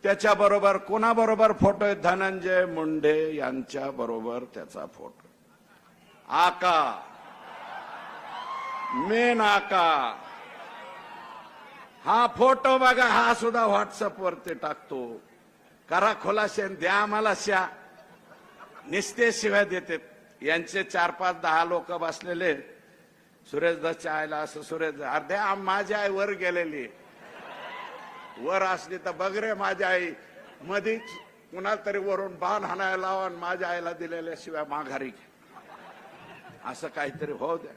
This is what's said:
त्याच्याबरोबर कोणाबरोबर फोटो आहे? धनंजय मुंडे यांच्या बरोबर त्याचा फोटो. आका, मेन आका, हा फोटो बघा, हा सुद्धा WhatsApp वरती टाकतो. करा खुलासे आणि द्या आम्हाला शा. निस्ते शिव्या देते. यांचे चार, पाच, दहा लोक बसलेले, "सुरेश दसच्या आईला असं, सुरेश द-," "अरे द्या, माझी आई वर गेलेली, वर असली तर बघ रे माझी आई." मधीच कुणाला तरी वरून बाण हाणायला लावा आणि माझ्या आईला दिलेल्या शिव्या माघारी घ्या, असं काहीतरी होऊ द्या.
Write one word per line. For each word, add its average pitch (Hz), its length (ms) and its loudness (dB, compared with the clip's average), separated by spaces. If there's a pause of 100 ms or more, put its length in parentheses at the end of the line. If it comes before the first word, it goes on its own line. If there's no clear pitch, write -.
त्याच्याबरोबर 202 720 6
कोणाबरोबर 220 760 4
फोटो 196 320 4
आहे? 202 100 4
धनंजय 185 720 2
मुंडे 156 680 2
यांच्या 131 560 -4
बरोबर 117 540 -4 (100)
त्याचा 80 320 -12
फोटो. - 420 -18 (1000)
आका, 160 720 2 (1900)
मेन 233 460 2
आका, 180 760 4 (1900)
हा 226 220 6
फोटो 262 520 4
बघा, 254 280 6
हा 233 280 6
सुद्धा 233 320 2
WhatsApp 202 520 0
वरती 180 360 -4
टाकतो. 127 680 -8 (680)
करा 190 240 4
खुलासे 208 500 0
आणि 190 120 -4
द्या 170 200 0
आम्हाला 208 420 2
शा. 190 300 2 (1200)
निस्ते 208 440 2
शिव्या 208 320 4
देते. 175 340 -4 (480)
यांचे 170 360 0
चार, 175 280 2
पाच, 180 300 -2
दहा 165 240 4
लोक 175 280 -2
बसलेले, 170 640 -2 (960)
"सुरेश 165 280 2
दसच्या 165 360 -4
आईला 156 220 -4
असं, 151 260 -8
सुरेश 160 320 -4
द-," 139 80 -12
"अरे 143 220 -2
द्या, 196 300 -2
माझी 196 400 -2
आई 208 140 0
वर 196 220 0
गेलेली, 170 580 -2 (1500)
वर 175 240 0
असली 185 340 -2
तर 180 140 -6
बघ 185 260 -4
रे 214 180 -2
माझी 196 300 -2
आई." 180 280 0 (480)
मधीच 202 420 -2 (480)
कुणाला 202 360 -4
तरी 202 120 -2
वरून 190 400 -4
बाण 196 260 -2
हाणायला 190 320 -2
लावा 190 280 -2
आणि 180 120 -6
माझ्या 175 320 -4
आईला 175 240 -4
दिलेल्या 165 440 -8
शिव्या 156 280 -6
माघारी 139 440 -6
घ्या, - 520 -20 (1120)
असं 147 180 -12
काहीतरी 147 440 -6
होऊ 156 240 -4
द्या. - 200 -12